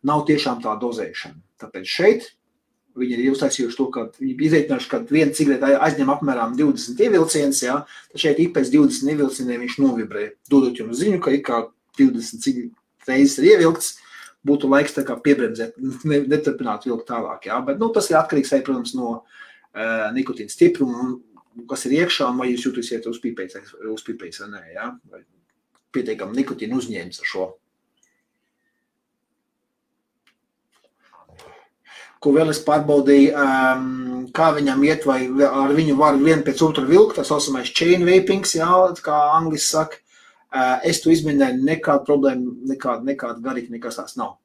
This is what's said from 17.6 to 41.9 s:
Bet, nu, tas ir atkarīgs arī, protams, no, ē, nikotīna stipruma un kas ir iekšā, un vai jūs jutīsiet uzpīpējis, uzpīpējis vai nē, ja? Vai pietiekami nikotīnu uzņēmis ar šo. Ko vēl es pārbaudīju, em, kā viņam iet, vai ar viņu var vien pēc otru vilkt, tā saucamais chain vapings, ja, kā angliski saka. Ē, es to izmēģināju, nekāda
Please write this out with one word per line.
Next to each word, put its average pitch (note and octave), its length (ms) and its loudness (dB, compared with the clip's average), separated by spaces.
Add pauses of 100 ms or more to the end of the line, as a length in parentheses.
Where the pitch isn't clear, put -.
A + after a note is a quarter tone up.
Bet, C#3+ 160 -4
nu, A3+ 120 0
tas G3+ 160 0
ir D#3+ 120 4
atkarīgs D3 320 0
arī, C3+ 160 2
protams, B2 280 -4
no, A#2 240 -6 (520)
ē, A2 400 -4
nikotīna C3 400 -6
stipruma B2+ 560 0
un B2+ 60 -6 (540)
kas C3+ 200 -8
ir D3+ 140 2
iekšā, D3+ 260 -2
un B2+ 80 -4
vai B2 140 -2
jūs A#2+ 180 -4
jutīsiet A#2 400 -8
uzpīpējis, G2 680 -12 (180)
uzpīpējis F#2 480 -14
vai G#2 140 -18
nē, E2+ 80 -20 (100)
ja? A#2 140 -10 (180)
Vai - 160 -20 (720)
pietiekami A2 400 -6
nikotīnu B2+ 400 -4
uzņēmis F2+ 480 -10
ar - 80 -8
šo. F#2 200 -6 (4000)
Ko C#3+ 160 2
vēl D#3 160 4
es D3+ 160 -2
pārbaudīju, C#3+ 720 6
em, C3 460 2 (500)
kā D#3+ 220 4
viņam C#3 320 0
iet, D#3 180 0
vai C3 140 2 (260)
ar C#3 320 2
viņu D#3 220 2
var D3 180 4
vien D3+ 280 4
pēc C#3+ 200 0
otru D3+ 240 0
vilkt, G3 300 6
tā C#3 60 -4
saucamais C#3 440 -2
chain F3 360 2
vapings, F#3+ 520 4
ja, E3 120 0 (360)
kā D3+ 120 0 (180)
angliski D#3+ 340 0
saka. D#3 300 -2 (480)
Ē, C3+ 160 -2 (260)
es D#3+ 140 -4
to E3 100 6
izmēģināju, C#3 480 2
nekāda D3 460 0